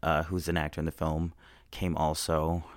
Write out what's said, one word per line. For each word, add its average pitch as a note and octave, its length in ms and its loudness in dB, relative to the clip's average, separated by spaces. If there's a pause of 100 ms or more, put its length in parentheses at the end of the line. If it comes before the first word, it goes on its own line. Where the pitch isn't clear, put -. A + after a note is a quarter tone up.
uh, D#2 200 4
who's E2+ 260 -2
an E2+ 80 2
actor D2+ 240 -2
in D#2+ 40 0
the D#2+ 60 -2
film, D#2+ 420 -2 (380)
came F2 240 -2
also. D#2 680 2 (140)